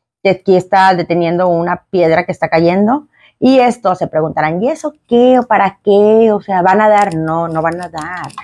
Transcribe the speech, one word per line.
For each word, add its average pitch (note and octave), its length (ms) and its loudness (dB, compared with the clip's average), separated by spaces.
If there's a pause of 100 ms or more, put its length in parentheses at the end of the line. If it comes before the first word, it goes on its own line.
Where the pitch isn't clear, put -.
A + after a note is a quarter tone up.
(220)
que G3 80 0
aquí F#3 260 0
está F#3+ 380 2
deteniendo F3 540 -2
una E3+ 400 -4
piedra E3+ 380 0
que F#3 60 -6
está - 180 -6
cayendo. F#3+ 580 0 (300)
Y C4 220 4
esto, A#3 340 0
se E3+ 140 -6
preguntarán, D#3+ 540 -4
¿y B3+ 80 -2
eso D4+ 220 -8 (140)
qué? B3 320 4
¿O A#3+ 60 -2
para G3 380 -2
qué? G#3+ 500 2
O G3+ 80 -2
sea, F#3 220 -4
¿van F#3+ 180 2
a G#3+ 80 2
dar? G3+ 260 0
No, D#3+ 340 -4
no D#3+ 140 -6
van E3 180 -4
a F3 80 -12
dar. E3 400 -12 (160)